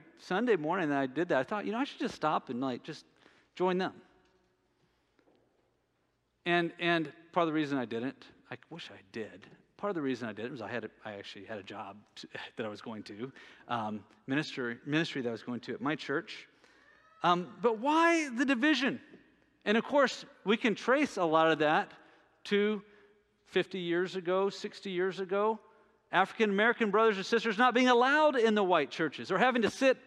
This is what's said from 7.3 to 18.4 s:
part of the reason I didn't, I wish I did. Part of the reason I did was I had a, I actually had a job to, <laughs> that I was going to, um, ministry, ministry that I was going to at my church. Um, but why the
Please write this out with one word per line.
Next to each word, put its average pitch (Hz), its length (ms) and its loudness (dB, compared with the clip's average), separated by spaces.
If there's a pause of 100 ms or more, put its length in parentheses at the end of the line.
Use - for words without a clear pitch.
part 175 120 2
of 165 40 0
the 151 60 -4
reason 147 240 -2
I 123 80 -2
didn't, 117 400 -8 (240)
I 127 80 -12 (140)
wish 165 200 -14
I 101 80 -20 (120)
did. 101 340 -12 (320)
Part 208 140 -6
of 190 40 -4
the 160 60 -4
reason 123 280 -2
I 107 40 -10
did 107 160 -8
was 135 120 -10
I 101 80 -10
had 113 160 -6
a, 107 40 -10 (140)
I 107 100 -12
actually 101 320 -14
had 107 120 -10
a 98 60 -12
job 101 340 -14 (180)
to, - 120 -16 (140)
<laughs> - 160 -16
that 120 80 -6
I 107 40 -6
was 104 120 -12
going 110 220 -12
to, 110 280 -12 (360)
um, 107 360 -6 (240)
ministry, 131 580 -4
ministry 151 360 -2
that 120 80 -2
I - 20 -4
was 110 120 -8
going 120 180 -8
to 123 120 -8
at 98 80 -8
my 147 140 -2
church. - 520 -6 (760)
Um, 175 260 2 (140)
but 220 180 0
why 320 500 2
the 247 160 -2